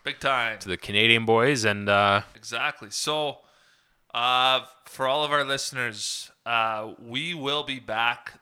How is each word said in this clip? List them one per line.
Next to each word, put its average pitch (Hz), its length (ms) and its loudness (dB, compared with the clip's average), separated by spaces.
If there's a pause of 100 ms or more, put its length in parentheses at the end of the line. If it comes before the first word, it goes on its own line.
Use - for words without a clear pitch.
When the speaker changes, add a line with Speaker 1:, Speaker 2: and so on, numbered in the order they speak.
Speaker 1:
Big 139 160 -10
time. 120 380 -2
Speaker 2:
to 101 100 -10
the 87 80 -4
Canadian 113 480 4
boys. 113 400 4
And, 104 240 0
uh, 101 320 6 (120)
Speaker 1:
Exactly. 117 580 -6
So, 151 480 -4 (760)
uh, 127 480 2 (240)
for - 200 -6
all 147 200 0
of 143 80 -2
our 143 100 2
listeners, 127 880 -6 (140)
uh, 110 520 -2
we 135 360 -8
will 147 300 -4
be 135 160 -8
back 113 640 -4